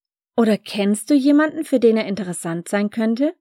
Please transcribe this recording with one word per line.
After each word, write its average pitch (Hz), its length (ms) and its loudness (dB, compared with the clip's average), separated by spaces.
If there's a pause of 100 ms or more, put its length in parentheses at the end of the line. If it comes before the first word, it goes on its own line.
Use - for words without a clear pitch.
(340)
Oder 220 220 2
kennst 208 540 -2
du 294 40 4
jemanden, 294 480 2
für 277 160 0
den 220 200 4
er 220 80 -4
interessant 175 600 -6
sein 202 220 -2
könnte? 226 520 -2